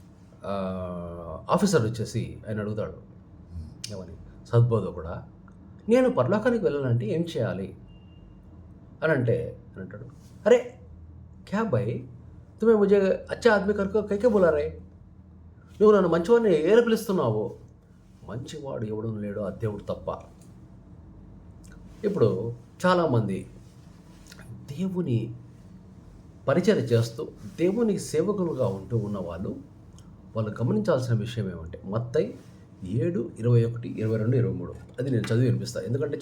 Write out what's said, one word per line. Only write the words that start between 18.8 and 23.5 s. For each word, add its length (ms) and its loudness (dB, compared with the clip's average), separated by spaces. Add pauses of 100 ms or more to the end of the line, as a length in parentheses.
ఎవడూ 340 -6
లేడు, 220 -6
ఆ 80 -4
దేవుడు 340 -6
తప్ప." 360 -8 (1900)
ఇప్పుడు 500 0 (320)
చాలామంది 640 2 (1000)